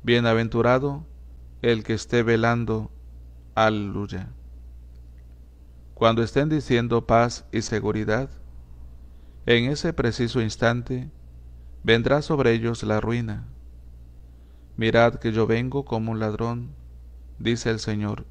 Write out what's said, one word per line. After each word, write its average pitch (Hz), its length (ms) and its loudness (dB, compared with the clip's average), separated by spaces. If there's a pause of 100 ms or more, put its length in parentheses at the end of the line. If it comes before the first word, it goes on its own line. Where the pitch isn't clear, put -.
Bienaventurado 120 1000 2 (560)
el 117 220 2
que 113 100 -2
esté 117 300 2
velando. 113 680 2 (640)
Aleluya. 101 720 0 (1600)
Cuando 117 280 4
estén 135 260 2
diciendo 120 600 2
paz 117 440 4
y 110 120 0
seguridad, 107 680 -2 (1160)
en 120 200 4
ese 147 280 -2
preciso 120 480 0
instante 120 680 -2 (760)
vendrá 117 380 4
sobre 135 320 4
ellos 113 300 -2
la 107 180 0
ruina. 113 460 -4 (1300)
Mirad 113 380 6
que 117 160 -2
yo 110 160 2
vengo 127 380 0
como 113 260 -2
un 110 80 -4
ladrón, 117 560 -4 (640)
dice 117 320 0
el 110 80 -2
Señor. 107 520 -4